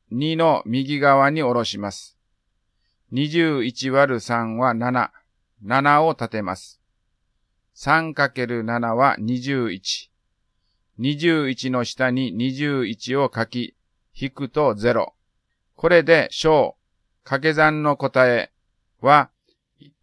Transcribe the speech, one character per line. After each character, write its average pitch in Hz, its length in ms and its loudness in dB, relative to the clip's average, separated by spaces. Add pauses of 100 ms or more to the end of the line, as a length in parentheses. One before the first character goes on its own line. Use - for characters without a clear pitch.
(100)
二 147 240 -2
の 160 320 2
右 135 320 -2
側 139 320 4
に 156 120 -2
下 123 120 0
ろ 117 80 0
し 104 160 -8
ま 101 140 -6
す。 - 260 -20 (920)
二 139 160 -2
十 156 340 0
一 127 280 -6
割 135 240 4
る 113 60 -2
三 113 380 -4
は 123 160 2
七。 120 380 -2 (500)
七 139 400 2
を 160 120 2
立 117 160 -8
て 107 120 -6
ま 95 140 -6
す。 - 240 -20 (920)
三 160 400 0
か 143 180 0
け 127 140 -4
る 117 200 -4
七 117 320 -2
は 131 240 4
二 120 180 -2
十 127 320 -4
一。 - 400 -10 (880)
二 139 180 -4
十 156 320 0
一 131 220 -6
の 127 140 -2
下 131 260 -4
に 127 220 -4
二 123 220 -4
十 139 340 -4
一 117 260 -8
を 139 180 0
書 113 140 -4
き、 - 300 -10 (440)
引 139 100 -8
く 139 180 -10
と 143 260 0
ゼ 113 200 0
ロ。 110 200 -4 (640)
こ 165 140 2
れ 170 120 8
で 151 300 4
小、 151 440 2 (460)
掛 135 180 -4
け 156 140 0
算 151 300 2
の 147 120 0
答 131 320 2
え 120 220 0 (500)
は 143 300 4 (480)
一 143 240 -20